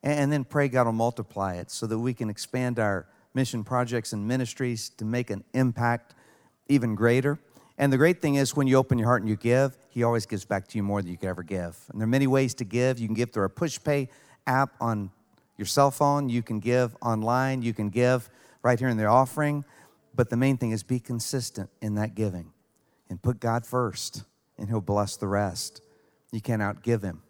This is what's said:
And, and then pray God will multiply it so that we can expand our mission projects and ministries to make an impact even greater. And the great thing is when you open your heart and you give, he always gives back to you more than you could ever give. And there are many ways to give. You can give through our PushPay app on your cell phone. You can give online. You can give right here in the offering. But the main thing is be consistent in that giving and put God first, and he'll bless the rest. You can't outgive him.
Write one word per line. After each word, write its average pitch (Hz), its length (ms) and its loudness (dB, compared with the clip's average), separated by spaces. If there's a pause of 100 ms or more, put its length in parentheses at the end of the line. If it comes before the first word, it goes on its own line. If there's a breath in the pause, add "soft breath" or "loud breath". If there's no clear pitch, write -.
And, 147 180 0
and 139 120 2
then 143 140 0
pray 143 240 0
God 123 160 4
will 113 80 0
multiply 104 600 -2
it 87 140 -10
so - 180 -8
that 113 120 -2
we 120 140 -2
can 117 160 -6
expand 123 500 -4
our 101 260 0 (300 soft breath)
mission 123 280 -2
projects 123 480 -2
and 104 160 -4
ministries 123 640 -4
to - 160 -10
make 120 240 -2
an 98 140 -6 (100)
impact 120 640 0 (520 soft breath)
even 120 280 2
greater. 123 440 2 (380 soft breath)
And 139 160 4
the 131 40 4
great 170 240 4
thing 147 140 2
is 139 200 0
when 139 120 2
you 131 80 6
open 127 220 4
your 113 100 2
heart 120 140 4
and 107 80 -2
you 107 60 2
give, 131 420 2 (120)
he 120 140 -2
always 117 220 2
gives 98 200 -6
back 98 240 -4
to - 80 -6
you 101 60 -2
more 101 180 -2
than 90 100 -6
you 87 60 -10
could 95 120 -6
ever 90 140 -6
give. 87 340 -8 (120)
And 107 120 -8
there 110 40 -2
are - 20 0
many 135 200 2
ways 131 280 2
to 117 100 -6
give. 120 340 0
You 113 80 -4
can 107 80 -2
give 113 160 -2
through 104 120 0
our 95 60 0
PushPay 143 600 -4 (380 soft breath)
app 131 340 2
on 104 300 -2 (460)
your 101 100 -6
cell 139 240 4
phone. 143 360 2
You 120 140 0
can 110 180 -4
give 123 420 0
online. 120 600 0
You 117 120 -2
can 104 160 -2
give 123 400 2 (320 soft breath)
right 123 160 2
here 127 120 0
in 117 80 0
the 107 80 0
offering. 139 580 2 (500 soft breath)
But 120 160 0
the 117 80 0
main 131 200 4
thing 117 140 -2
is 110 120 -4
be 127 160 -2
consistent 117 680 -6 (120)
in 107 140 -4
that 107 200 -2
giving 90 360 -4 (580)
and 92 120 -10
put 123 180 0
God 117 260 -2
first, - 580 -4 (340)
and 101 100 -10
he'll 110 140 -2
bless 101 340 -2
the 101 120 -6
rest. 101 540 -2 (500 soft breath)
You 110 100 -6
can't 110 200 -2
outgive 104 420 -2
him. 87 260 -8